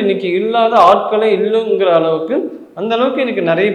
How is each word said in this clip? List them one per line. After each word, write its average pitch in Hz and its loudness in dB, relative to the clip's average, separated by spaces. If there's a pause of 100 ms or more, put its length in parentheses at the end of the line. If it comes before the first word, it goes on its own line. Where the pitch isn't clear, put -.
இன்னைக்கு 190 -2 (100)
இல்லாத 226 0 (140)
ஆட்களே 214 2
இல்லைங்கிற 202 0
அளவுக்கு, 160 -2 (440)
அந்த 226 -4
அளவுக்கு 262 -2
இன்னைக்கு 196 -4
நிறைய 196 0